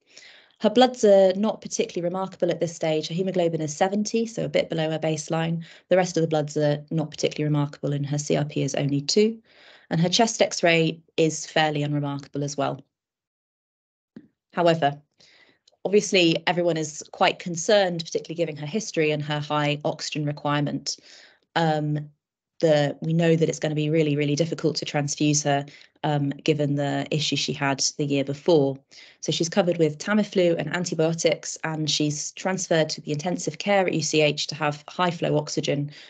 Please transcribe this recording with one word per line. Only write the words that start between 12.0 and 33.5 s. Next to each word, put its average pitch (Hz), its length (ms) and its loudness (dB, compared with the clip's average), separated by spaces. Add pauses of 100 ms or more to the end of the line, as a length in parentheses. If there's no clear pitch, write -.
as 143 120 -6
well. 135 240 -2 (1700)
However, 165 480 2 (840)
obviously 185 640 4
everyone 170 320 2
is 151 240 -6 (100)
quite - 280 0
concerned, 175 640 0
particularly - 320 -6
given 156 220 -4
her 147 100 -8
history 160 440 -2
and 151 120 -2
her 147 160 -4
high 147 460 -2
oxygen 151 400 -4
requirement. 147 720 -2 (580)
Um, 151 540 0 (500)
the, 147 420 4
we 160 120 -2
know 165 220 4
that 160 140 0
it's - 80 -4
gonna 156 160 -4
be 151 160 -2
really, 151 260 2
really 147 200 0
difficult 160 400 0
to - 100 -6
transfuse 147 580 0
her, 143 220 2 (380)
um, 147 260 0 (140)
given 147 320 2
the 139 340 -2
issue 143 280 -2
she - 160 -4
had 139 260 -2 (180)
the 151 80 -2
year 139 180 0
before. 139 540 2 (440)
So - 100 -4
she's 165 180 -2
covered 175 280 0
with 151 200 2
Tamiflu 196 640 2
and 151 160 -4
antibiotics, 165 880 0
and 156 260 -2
she's 147 440 -2
transferred 180 560 0
to - 120 -8
the - 100 -8
intensive 175 460 -4